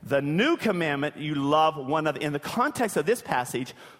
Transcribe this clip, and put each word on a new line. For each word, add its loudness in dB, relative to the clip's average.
The 2
new 2
commandment, -2
you -4
love 4
one -2
another. 0
In -2
the -2
context -2
of 0
this 0
passage, -2